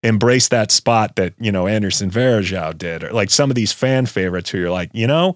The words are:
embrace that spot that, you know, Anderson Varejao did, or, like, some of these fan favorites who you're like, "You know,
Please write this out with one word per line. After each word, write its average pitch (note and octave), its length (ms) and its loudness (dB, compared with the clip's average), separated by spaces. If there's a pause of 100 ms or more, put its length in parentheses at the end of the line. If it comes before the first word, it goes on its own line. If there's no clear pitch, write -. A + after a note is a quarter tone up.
embrace A#2+ 460 4
that A2 240 0
spot A2+ 460 2
that, F2+ 220 -2
you A2+ 120 -2
know, F#2 160 0
Anderson G2+ 420 -2
Varejao F#2+ 640 0
did, E2 280 -8
or, D2+ 80 -10
like, G2+ 180 0
some C#3 220 2
of B2+ 40 0
these A2 160 0
fan C3 360 0
favorites F#2 420 -4
who - 80 -6
you're F2 140 -2
like, F2+ 220 -4
"You A2+ 120 -2
know, E3 300 2